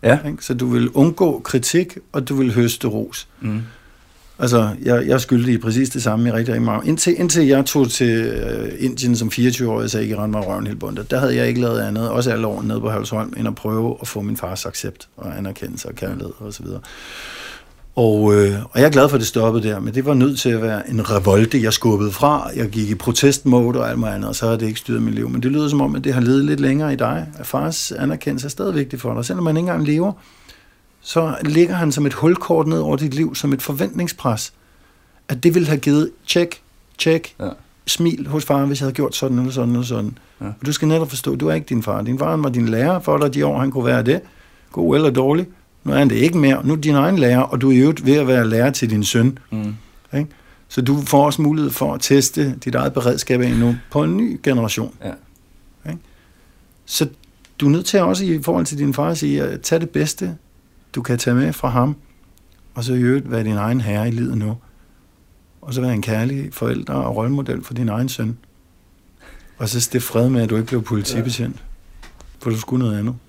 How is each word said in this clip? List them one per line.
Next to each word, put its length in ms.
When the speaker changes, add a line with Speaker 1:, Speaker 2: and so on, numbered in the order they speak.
Speaker 1:
Ja. 240
Speaker 2:
Ikke? 180
Så 80
du 140
vil 220
undgå 540
kritik, 540
og 160
du 60
vil 180
høste 340
ros. 400
Speaker 1:
Mm. 200
Speaker 2:
Altså, 420
jeg, 260
jeg 60
er 40
skyldig 360
i 40
præcis 320
det 140
samme 260
i 20
rigtig, 220
rigtig 120
meget. 220
Indtil, 320
indtil 280
jeg 180
tog 260
til, 340
øh, 540
Indien 360
som 160
fireogtyve-årig, 580
så 80
jeg 60
ikke 140
rendte 220
mig 80
røven 200
helt 120
bundet. 320
Der 80
havde 160
jeg 120
ikke 140
lavet 200
andet, 280
også 220
alle 160
år 140
nede 200
på 100
Herlufsholm, 460
end 100
at 80
prøve 460
at 60
få 140
min 160
fars 280
accept 420
og 200
anerkendelse 500
og 80
kærlighed 440
og 140
så 100
videre. 180
Og, 380
øh, 300
og 160
jeg 60
er 40
glad 200
for, 60
at 40
det 80
stoppede 400
der, 120
men 140
det 120
var 80
nødt 260
til 100
at 120
være 280
en 220
revolte, 520
jeg 100
skubbede 380
fra. 440
Jeg 140
gik 200
i 60
protestmode 840
og 100
alt 100
muligt 160
andet, 140
og 60
så 100
havde 140
det 80
ikke 120
styret 220
mit 120
liv. 160
Men 140
det 80
lyder 160
som 140
om, 140
at 80
det 100
har 80
levet 240
lidt 140
længere 340
i 20
dig, 320
at 80
fars 440
anerkendelse 560
er 20
stadig 260
vigtig 260
for 120
dig. 120
Selvom 180
man 140
ikke 20
engang 160
lever, 260
så 420
ligger 320
han 160
som 140
et 80
hulkort 540
ned 120
over 180
dit 160
liv, 220
som 180
et 80
forventningspres. 920
At 140
det 100
ville 140
have 120
givet 320
tjek, 340
tjek, 420
Speaker 1:
Ja. 100
Speaker 2:
smil 400
hos 180
far, 200
hvis 160
jeg 40
havde 100
gjort 200
sådan 240
eller 120
sådan 200
eller 140
sådan. 320
Speaker 1:
Ja. 40
Speaker 2:
Og 200
du 60
skal 160
netop 220
forstå, 260
du 120
er 60
ikke 160
din 140
far. 180
Din 180
far, 120
han 120
var 60
din 200
lærer 300
for 180
dig 160
de 120
år, 140
han 120
kunne 140
være 180
det. 180
God 240
eller 140
dårlig. 360
Nu 100
er 40
han 120
det 60
ikke 220
mere. 300
Nu 60
er 40
din 180
egen 240
lærer, 200
og 220
du 80
er 40
i 40
øvrigt 280
ved 100
at 120
være 220
lærer 220
til 180
din 140
søn. 340
Speaker 1:
Mm. 240
Speaker 2:
Ikke? 120
Så 120
du 200
får 240
også 160
mulighed 300
for 220
at 80
teste 540
dit 100
eget 180
beredskab 480
af 160
nu 180
på 120
en 140
ny 260
generation. 500
Speaker 1:
Ja. 80
Speaker 2:
Ikke? 120
Så 220
du 60
er 40
nødt 160
til 160
også 240
i 180
forhold 220
til 120
din 160
far 160
at 80
sige, 260
at 180
tag 200
det 80
bedste, 460
du 60
kan 160
tage 180
med 180
fra 160
ham, 260
og 80
så 100
i 60
øvrigt 320
være 120
din 140
egen 240
herre 260
i 40
livet 260
nu. 200
Og 120
så 80
være 120
en 80
kærlig 520
forælder 400
og 220
rollemodel 480
for 100
din 160
egen 200
søn. 280
Og 120
så 120
stifte 260
fred 220
med, 120
at 80
du 60
ikke 120
blev 160
politibetjent. 720
Speaker 3:
Ja. 60
Speaker 2:
For 80
du 100
skulle 260
noget 140
andet. 160